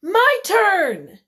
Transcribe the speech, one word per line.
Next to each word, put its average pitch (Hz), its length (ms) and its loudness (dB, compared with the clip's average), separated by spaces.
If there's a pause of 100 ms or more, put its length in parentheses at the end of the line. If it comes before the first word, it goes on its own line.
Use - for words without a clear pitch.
My 466 420 0
turn! 339 840 -2